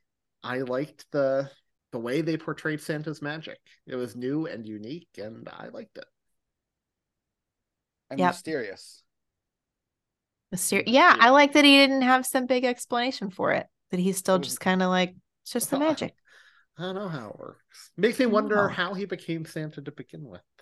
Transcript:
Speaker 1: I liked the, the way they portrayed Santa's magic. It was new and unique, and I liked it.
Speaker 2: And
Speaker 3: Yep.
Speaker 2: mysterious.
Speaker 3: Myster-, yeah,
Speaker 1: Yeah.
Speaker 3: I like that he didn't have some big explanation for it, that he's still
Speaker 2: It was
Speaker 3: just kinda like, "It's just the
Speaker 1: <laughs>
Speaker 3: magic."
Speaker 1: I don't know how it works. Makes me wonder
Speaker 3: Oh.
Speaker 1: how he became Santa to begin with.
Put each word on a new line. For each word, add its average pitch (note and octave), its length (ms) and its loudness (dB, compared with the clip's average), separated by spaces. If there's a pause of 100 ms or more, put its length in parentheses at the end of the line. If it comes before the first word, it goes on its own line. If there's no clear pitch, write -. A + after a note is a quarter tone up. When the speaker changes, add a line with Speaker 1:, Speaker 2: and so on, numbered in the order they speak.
(440)
Speaker 1:
I B2 160 -6
liked C3+ 520 -6
the, C#3 380 -2 (420)
the B2 80 -8
way B2 220 -4
they D#3+ 160 -2
portrayed D#3 440 -6
Santa's D3+ 420 -8
magic. D#3 340 -12 (300)
It C3 80 -10
was B2 200 -8
new C3+ 300 -4
and A2 200 -12
unique, G#2+ 520 -14
and A2+ 320 -16
I G#2+ 200 -16
liked - 280 -18
it. - 80 -18 (2000)
Speaker 2:
And C3+ 80 -8
Speaker 3:
Yep. F3+ 140 4
Speaker 2:
mysterious. A#2+ 680 -10 (1500)
Speaker 3:
Myster-, G3 320 0
yeah, C#4 300 8
Speaker 1:
Yeah. - 100 -2
Speaker 3:
I A#3+ 60 10
like C#4+ 220 8
that D4 120 8
he C#4 120 10
didn't C4+ 260 6
have B3+ 220 4
some C4 200 0
big B3+ 200 0
explanation B3 680 -4
for - 200 -2
it, - 140 -2 (240)
that F#3 100 -4
he's F#3 180 0
still F#3+ 180 0
Speaker 2:
It F3+ 40 4
was C#3 100 -6
Speaker 3:
just - 100 -8
kinda F#3 280 0
like, F3+ 280 0 (280)
"It's - 100 -16
just - 180 -4
the C#4 80 0
Speaker 1:
<laughs> - 0 -
Speaker 3:
magic." D4+ 340 -2 (640)
Speaker 1:
I D#3+ 60 -10
don't F#3 120 -6
know G3 140 -8
how B2 200 -10
it - 100 -16
works. - 580 -20
Makes A3 220 0
me C4 60 4
wonder G#3 440 2
Speaker 3:
Oh. - 40 -10
Speaker 1:
how F#3 200 -4
he G3 120 -6
became E3 400 -8
Santa D#3 360 -10
to C#3+ 100 -14
begin D#3 320 -16
with. F#2+ 180 -18 (200)